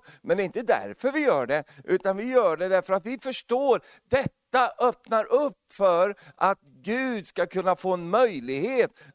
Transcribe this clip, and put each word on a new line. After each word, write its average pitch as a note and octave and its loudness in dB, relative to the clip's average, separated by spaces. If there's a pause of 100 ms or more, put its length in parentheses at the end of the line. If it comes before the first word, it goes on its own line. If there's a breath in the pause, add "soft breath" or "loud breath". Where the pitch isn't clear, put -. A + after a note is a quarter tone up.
(220 loud breath)
Men E3+ -2
det G3+ 0
är - -4
inte G3+ -6
därför B2 -2
vi D4 -2
gör F3 2
det, C#3 -2 (200 loud breath)
utan F#3+ -2
vi A#3 -6
gör G3+ 4
det F3+ -4
därför F#3+ 0
att G3 0
vi B3 -8
förstår B3+ 0 (280 loud breath)
detta B3+ 0
öppnar A3+ 0
upp B3+ 0 (140)
för F#3+ 2 (200 loud breath)
att F#3+ 0
Gud G#3+ -4
ska F3+ -4
kunna F3+ 0
få F#3 -2
en F3 -6
möjlighet F#3 0 (240 loud breath)